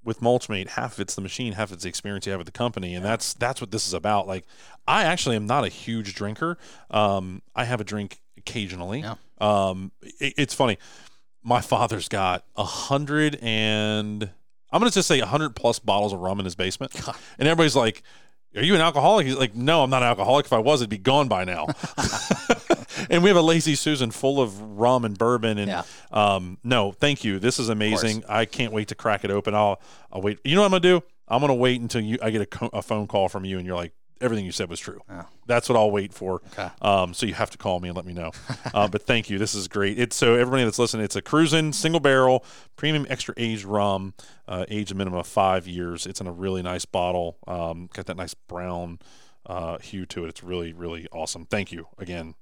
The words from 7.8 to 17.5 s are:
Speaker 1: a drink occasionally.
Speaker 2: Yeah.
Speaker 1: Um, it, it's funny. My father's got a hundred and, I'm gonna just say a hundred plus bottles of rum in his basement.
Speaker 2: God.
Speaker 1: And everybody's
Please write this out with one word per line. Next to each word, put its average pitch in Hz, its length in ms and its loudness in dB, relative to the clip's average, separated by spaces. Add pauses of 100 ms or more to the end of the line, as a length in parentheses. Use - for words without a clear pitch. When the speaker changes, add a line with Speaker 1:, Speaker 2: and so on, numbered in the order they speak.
Speaker 1:
a 104 40 -4
drink 104 360 -8 (180)
occasionally. 95 640 -8
Speaker 2:
Yeah. 110 160 -10 (240)
Speaker 1:
Um, 98 500 2 (300)
it, 139 180 -2
it's 139 160 0
funny. 120 240 2 (640)
My 120 180 2
father's 113 480 0
got 92 360 0 (120)
a 104 80 0
hundred 147 760 -2
and, 107 880 -2 (420)
I'm 165 80 4
gonna 233 100 4
just - 180 0
say 147 120 4
a 110 60 0
hundred 143 300 -2
plus 117 240 2
bottles 104 320 0
of 92 80 -6
rum 95 180 -2
in 98 60 -4
his 90 100 -6
basement. 95 380 -4 (120)
Speaker 2:
God. - 120 -10 (220)
Speaker 1:
And 131 100 2
everybody's 160 280 4